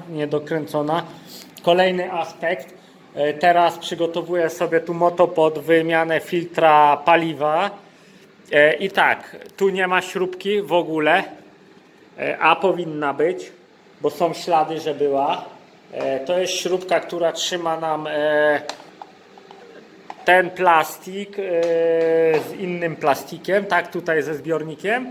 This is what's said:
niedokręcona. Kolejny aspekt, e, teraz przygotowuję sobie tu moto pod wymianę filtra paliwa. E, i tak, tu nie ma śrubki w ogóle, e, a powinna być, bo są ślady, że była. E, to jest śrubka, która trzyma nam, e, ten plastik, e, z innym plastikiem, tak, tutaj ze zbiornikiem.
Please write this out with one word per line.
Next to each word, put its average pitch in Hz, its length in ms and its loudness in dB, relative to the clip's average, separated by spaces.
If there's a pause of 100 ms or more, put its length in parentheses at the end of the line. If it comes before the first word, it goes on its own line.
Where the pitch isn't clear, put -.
niedokręcona. 151 920 -4 (600)
Kolejny 180 500 2
aspekt, 170 600 -6 (420)
e, 147 180 0
teraz 175 440 4
przygotowuję 165 720 -2
sobie 165 300 -2
tu 165 140 -4
moto 170 340 4
pod 156 320 2
wymianę 160 600 2
filtra 156 800 4
paliwa. 165 760 2 (800)
E, 151 220 6
i 180 160 -4
tak, 151 460 0 (220)
tu 196 120 2
nie 185 180 0
ma 180 140 2
śrubki 185 600 -4
w 165 120 -4
ogóle, 160 500 2 (960)
e, 139 200 -4
a 165 160 4
powinna 160 580 -2
być, 156 380 -2 (500)
bo 147 80 -2
są 165 240 -2
ślady, 160 460 -2
że 151 140 -4
była. 139 520 -2 (460)
E, 135 280 -4
to 180 200 -2
jest 180 140 -2
śrubka, 180 460 -2
która 165 320 -2
trzyma 165 480 -4
nam, 156 280 -4
e, 151 540 2 (1600)
ten 180 240 4
plastik, 185 920 -2
e, - 20 -6 (1000)
z - 200 -8
innym 175 360 -6
plastikiem, 170 680 -2
tak, 175 260 -2
tutaj 165 300 -2
ze 147 140 -6
zbiornikiem. 160 760 -6